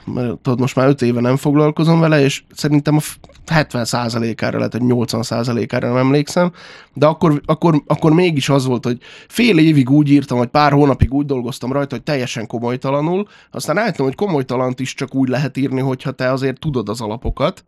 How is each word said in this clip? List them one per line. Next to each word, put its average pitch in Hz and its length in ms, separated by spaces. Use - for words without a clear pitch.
Mert, 120 320
tudod, 123 220
most 123 160
már 131 120
öt 143 140
éve 120 200
nem 127 160
foglalkozom 151 600
vele, 156 220
és 139 220
szerintem 147 420
a 156 40
f-, - 180
hetven 139 380
százalékára, 113 720
lehet, 113 140
hogy 113 100
nyolcvan 120 420
százalékára 117 640
nem 123 100
emlékszem, 147 540
de 135 120
akkor, 156 400
akkor, 156 420
akkor 151 260
mégis 165 360
az 139 160
volt, 123 180
hogy 120 140
fél 208 300
évig 156 320
úgy 147 200
írtam, 139 280
vagy 123 100
pár 147 240
hónapig 139 420
úgy 143 120
dolgoztam 123 460
rajta, 139 240
hogy 113 80
teljesen 123 440
komolytalanul, 139 800
aztán 135 240
rájöttem, 196 300
hogy 131 100
komolytalant 127 640
is 127 140
csak 135 220
úgy 135 140
lehet 131 280
írni, 131 240
hogyha 131 300
te 127 200
azért 131 280
tudod 127 300
az 117 120
alapokat. 117 680